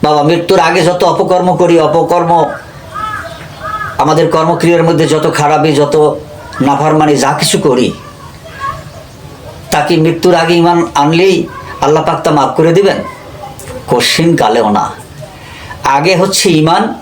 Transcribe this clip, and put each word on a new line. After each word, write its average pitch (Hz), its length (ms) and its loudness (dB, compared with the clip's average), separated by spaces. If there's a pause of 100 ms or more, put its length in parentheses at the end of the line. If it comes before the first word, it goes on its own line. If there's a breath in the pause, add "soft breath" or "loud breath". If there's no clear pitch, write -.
বাবা, 151 160 2
মৃত্যুর 170 380 2
আগে 170 220 2
যত 175 220 2
অপকর্ম 180 520 2
করি, 170 240 4
অপকর্ম, 165 720 2 (1500)
আমাদের 156 320 2
কর্মক্রিয়ার 165 520 2
মধ্যে 160 240 2
যত 151 280 0
খারাপি, 151 380 2
যত 147 440 2 (440)
নাফরমানি, 151 560 2
যা 135 160 0
কিছু 160 260 -2
করি, 123 340 2 (1800)
তা 151 100 2
কি 170 160 2
মৃত্যুর 170 380 2
আগে 170 200 2
ঈমান 170 400 2
আনলেই 165 520 2 (340)
আল্লাহ 156 240 2
পাক 156 180 -2
তা - 80 2
মাফ 143 260 0
করে 165 160 4
দিবেন? 196 240 2 (920)
কশিন 160 460 2
কালেও 113 340 2
না। 95 200 0 (920 loud breath)
আগে 147 320 2
হচ্ছে 190 340 0
ঈমান 165 520 2